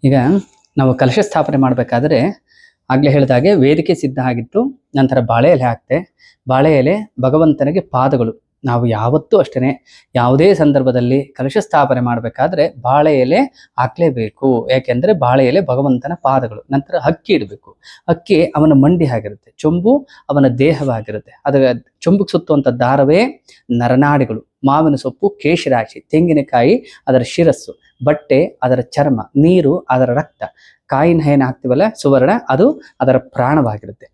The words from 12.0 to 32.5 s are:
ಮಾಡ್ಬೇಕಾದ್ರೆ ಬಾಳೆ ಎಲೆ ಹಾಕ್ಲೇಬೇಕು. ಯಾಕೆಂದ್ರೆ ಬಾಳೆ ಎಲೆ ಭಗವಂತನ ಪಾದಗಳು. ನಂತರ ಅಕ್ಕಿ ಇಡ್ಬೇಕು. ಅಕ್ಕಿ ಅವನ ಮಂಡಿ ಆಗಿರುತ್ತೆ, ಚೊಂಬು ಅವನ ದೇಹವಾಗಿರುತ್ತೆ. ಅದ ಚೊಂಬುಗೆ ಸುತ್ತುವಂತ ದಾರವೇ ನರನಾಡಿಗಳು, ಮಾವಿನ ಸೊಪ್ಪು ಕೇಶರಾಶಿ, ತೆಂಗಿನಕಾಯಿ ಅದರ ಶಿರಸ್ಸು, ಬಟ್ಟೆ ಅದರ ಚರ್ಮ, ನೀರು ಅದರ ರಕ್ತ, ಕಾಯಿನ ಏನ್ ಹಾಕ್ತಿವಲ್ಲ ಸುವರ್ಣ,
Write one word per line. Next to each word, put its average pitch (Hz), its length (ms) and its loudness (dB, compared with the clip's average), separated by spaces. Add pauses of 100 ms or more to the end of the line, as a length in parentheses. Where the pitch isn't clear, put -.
ಮಾಡ್ಬೇಕಾದ್ರೆ 123 560 -4 (220)
ಬಾಳೆ 147 260 2 (120)
ಎಲೆ 151 160 0 (400)
ಹಾಕ್ಲೇಬೇಕು. 127 680 -2 (260)
ಯಾಕೆಂದ್ರೆ 131 380 0 (120)
ಬಾಳೆ 127 260 2
ಎಲೆ 175 120 0 (100)
ಭಗವಂತನ 135 420 -2 (140)
ಪಾದಗಳು. 127 340 -2 (120)
ನಂತರ 139 360 -4
ಅಕ್ಕಿ 175 280 -6
ಇಡ್ಬೇಕು. 101 340 -10 (420)
ಅಕ್ಕಿ 170 240 0 (220)
ಅವನ 151 240 2
ಮಂಡಿ 165 240 2 (100)
ಆಗಿರುತ್ತೆ, 104 320 -12 (140)
ಚೊಂಬು 175 300 0 (380)
ಅವನ 139 180 2 (140)
ದೇಹವಾಗಿರುತ್ತೆ. 120 680 -4 (160)
ಅದ 135 240 2 (320)
ಚೊಂಬುಗೆ 196 300 0
ಸುತ್ತುವಂತ 147 320 0 (160)
ದಾರವೇ 139 380 2 (600)
ನರನಾಡಿಗಳು, 131 600 0 (280)
ಮಾವಿನ 147 340 2
ಸೊಪ್ಪು 135 260 -4 (140)
ಕೇಶರಾಶಿ, 139 580 -2 (120)
ತೆಂಗಿನಕಾಯಿ 151 640 2 (340)
ಅದರ 127 120 2 (140)
ಶಿರಸ್ಸು, 165 400 0 (340)
ಬಟ್ಟೆ 151 320 0 (260)
ಅದರ 127 120 0 (180)
ಚರ್ಮ, 143 220 0 (260)
ನೀರು 170 300 2 (200)
ಅದರ 127 140 0 (120)
ರಕ್ತ, - 220 -12 (520)
ಕಾಯಿನ 156 400 2
ಏನ್ 135 140 2
ಹಾಕ್ತಿವಲ್ಲ 131 360 -2 (180)
ಸುವರ್ಣ, 139 280 2 (240)